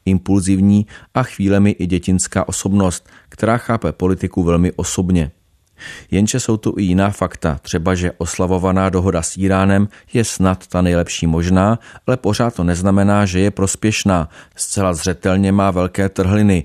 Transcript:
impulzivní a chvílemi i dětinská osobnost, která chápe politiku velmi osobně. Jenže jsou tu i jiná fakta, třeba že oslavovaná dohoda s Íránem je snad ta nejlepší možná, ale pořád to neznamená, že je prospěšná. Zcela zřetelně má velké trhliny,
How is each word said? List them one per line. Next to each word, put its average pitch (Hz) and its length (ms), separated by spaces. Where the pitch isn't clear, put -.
impulzivní 95 800
a 127 80
chvílemi 101 480
i 90 160
dětinská 92 640
osobnost, 98 600
která 113 300
chápe 107 340
politiku 92 500
velmi 85 300
osobně. 87 580
Jenže 107 300
jsou 110 160
tu 107 220
i 101 40
jiná 98 280
fakta, 85 520
třeba 90 320
že 87 240
oslavovaná 92 720
dohoda 90 320
s - 140
Íránem 95 520
je 117 120
snad 92 420
ta 90 160
nejlepší 87 440
možná, 92 520
ale 127 100
pořád 117 380
to 87 100
neznamená, 98 640
že 92 140
je 101 100
prospěšná. 98 800
Zcela 92 380
zřetelně 95 580
má 98 180
velké 90 380
trhliny, 98 560